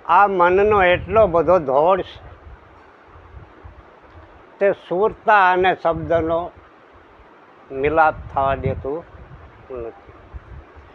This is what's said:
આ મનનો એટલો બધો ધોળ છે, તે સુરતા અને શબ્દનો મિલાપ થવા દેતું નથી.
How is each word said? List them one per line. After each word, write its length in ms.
આ 200
મનનો 560
એટલો 440
બધો 320
ધોળ 420
છે, 180
તે 120
સુરતા 800
અને 240
શબ્દનો 760
મિલાપ 440
થવા 220
દેતું 480
નથી. 420